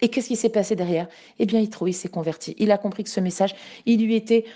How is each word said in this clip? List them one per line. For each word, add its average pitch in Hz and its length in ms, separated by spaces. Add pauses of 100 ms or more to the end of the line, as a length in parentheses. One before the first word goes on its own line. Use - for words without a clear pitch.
Et 233 80
qu'est-ce 240 180
qui 240 80
s'est 226 140
passé 214 260
derrière ? 175 320 (300)
Eh 226 80
bien, 208 120
Yitro, 214 280
il 180 80
s'est 180 160
converti. - 480
Il 214 120
a 202 60
compris 208 260
que - 80
ce - 100
message, 190 340 (320)
il 226 180
lui 220 100
était 220 300 (120)